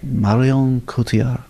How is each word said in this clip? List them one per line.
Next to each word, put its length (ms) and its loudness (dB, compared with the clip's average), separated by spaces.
Marion 840 2
Cotillard. 640 -2